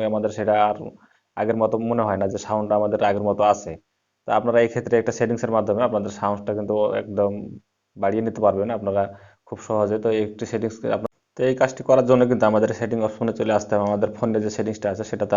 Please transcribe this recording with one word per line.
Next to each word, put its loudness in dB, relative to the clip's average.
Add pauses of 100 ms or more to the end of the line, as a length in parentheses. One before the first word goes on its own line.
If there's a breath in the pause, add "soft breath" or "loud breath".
(100)
আমাদের 0
সেটা 2 (140)
আর 0 (600 soft breath)
আগের 0
মতো 2 (140)
মনে 2
হয় 0
না 0
যে -6
সাউন্ডটা 0
আমাদের 0
আগের 0
মতো 0 (100)
আছে। -4 (560)
তা -2
আপনারা 2
এই 0
ক্ষেত্রে -2
একটা 0
সেটিংসের -2
মাধ্যমে 0
আপনাদের -2
সাউন্ডটা -2
কিন্তু -2 (260)
একদম 0 (680)
বাড়িয়ে 0
নিতে -4
পারবেন 2 (100)
আপনারা -2 (460 loud breath)
খুব -12
সহজে। 0
তো 2 (160)
একটি -8
সেটিংস -4 (200)
আপনা-, -6 (260)
তো -6
এই 2
কাজটি 0
করার 6
জন্য 8
কিন্তু 2
আমাদের 4 (100)
সেটিং -2
অপশনে -2
চলে 0
আসতে -4
হবে। 2
আমাদের 0
ফোনে 0
যে -2
সেটিংসটা -4
আছে -6
সেটাতে -4